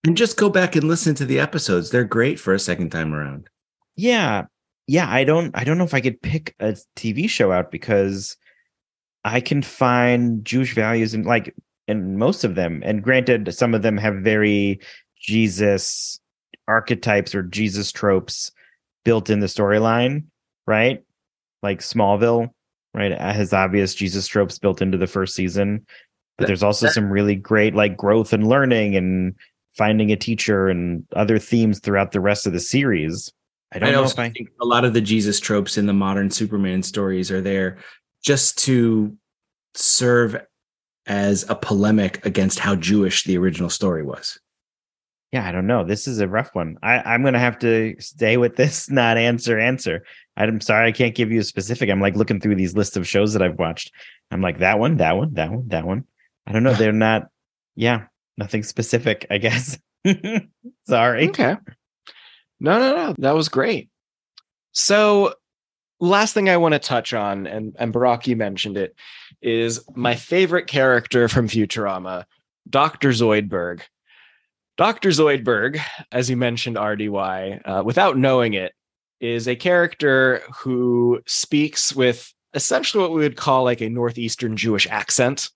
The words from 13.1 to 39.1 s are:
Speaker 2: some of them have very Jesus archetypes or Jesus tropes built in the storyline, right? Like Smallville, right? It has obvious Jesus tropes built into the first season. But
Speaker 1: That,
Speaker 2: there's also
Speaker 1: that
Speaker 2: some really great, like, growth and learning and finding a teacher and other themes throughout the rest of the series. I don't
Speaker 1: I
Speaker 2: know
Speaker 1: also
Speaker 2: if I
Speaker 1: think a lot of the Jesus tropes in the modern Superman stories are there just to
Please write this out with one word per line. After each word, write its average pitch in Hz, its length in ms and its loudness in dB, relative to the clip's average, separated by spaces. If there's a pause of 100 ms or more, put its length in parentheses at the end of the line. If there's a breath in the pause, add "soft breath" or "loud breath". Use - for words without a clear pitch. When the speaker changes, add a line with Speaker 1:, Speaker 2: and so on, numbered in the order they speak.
Speaker 2:
some 117 200 2
of 107 80 0
them 107 140 2
have 104 200 -2
very 104 640 2 (420 loud breath)
Jesus 101 1000 0 (480)
archetypes 110 680 0
or 98 80 -2
Jesus 98 500 -4
tropes - 600 -2 (520 soft breath)
built 110 260 2
in 104 100 2
the 101 60 0
storyline, 113 800 0 (420)
right? 113 360 2 (600)
Like 101 180 -4
Smallville, 117 720 0 (440)
right? 98 180 -2
It - 80 -6
has 101 320 -2
obvious 95 420 2
Jesus 95 320 -4
tropes 98 320 0
built 98 240 -2
into 95 160 0
the 92 80 0
first 95 280 -4
season. 101 520 -2 (520 loud breath)
But - 60 0
Speaker 1:
That, - 40 0
Speaker 2:
there's 95 140 0
also 104 240 2
Speaker 1:
that - 80 2
Speaker 2:
some 101 160 0
really 101 260 2
great, 104 380 2
like, 104 220 2
growth 107 360 2
and 107 160 2
learning 117 480 2
and 92 380 0 (420 soft breath)
finding 107 340 2
a 107 60 4
teacher 104 520 0
and 87 360 -2 (100)
other 107 240 2
themes 110 400 2
throughout 98 340 0
the 101 80 0
rest 101 260 0
of 92 60 0
the 85 80 -2
series. 92 720 -2 (420)
I - 60 -12
don't 110 120 2
Speaker 1:
I - 20 2
Speaker 2:
know 139 100 4
Speaker 1:
also 131 120 0
Speaker 2:
if - 40 -6
I 117 120 -4
Speaker 1:
think 117 200 -14 (100)
a 120 60 -2
lot 120 180 2
of 113 100 2
the 117 60 4
Jesus 104 400 0
tropes 101 360 -2
in 101 100 0
the 104 60 0
modern 98 380 0
Superman 98 520 -2
stories 95 480 -4
are 95 100 -2
there 95 380 -2 (440 loud breath)
just - 420 0
to 113 520 2 (580)